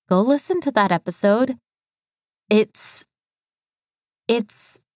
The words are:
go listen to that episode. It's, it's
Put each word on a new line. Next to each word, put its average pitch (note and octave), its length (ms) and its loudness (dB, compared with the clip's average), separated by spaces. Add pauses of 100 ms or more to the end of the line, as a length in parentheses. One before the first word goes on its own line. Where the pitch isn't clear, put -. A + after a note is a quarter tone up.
go F#3 140 2
listen C#4+ 400 0
to C#4+ 100 -2
that G3 200 2
episode. G#3 640 0 (920)
It's, - 560 -2 (1200)
it's - 500 -4 (180)